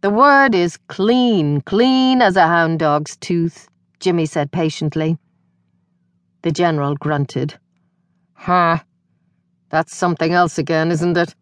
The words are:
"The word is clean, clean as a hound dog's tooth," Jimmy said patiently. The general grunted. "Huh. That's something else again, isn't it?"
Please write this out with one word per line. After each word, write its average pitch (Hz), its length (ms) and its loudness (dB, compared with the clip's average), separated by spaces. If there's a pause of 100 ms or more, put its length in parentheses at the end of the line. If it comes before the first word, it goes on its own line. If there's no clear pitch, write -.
"The 196 80 0
word 269 440 4
is 175 240 0 (100)
clean, 196 720 0
clean 254 580 2
as 190 160 2
a 175 100 4
hound 165 340 0
dog's 151 360 -2
tooth," 170 520 -6 (320)
Jimmy 170 260 0
said 147 260 -4
patiently. 160 640 -4 (1300)
The 165 100 -2
general 147 420 -2
grunted. 143 640 -4 (760)
"Huh. 170 460 0 (920)
That's 160 260 -4
something 170 360 -2
else 175 260 2
again, 160 340 -2
isn't 170 240 0
it?" 170 260 -2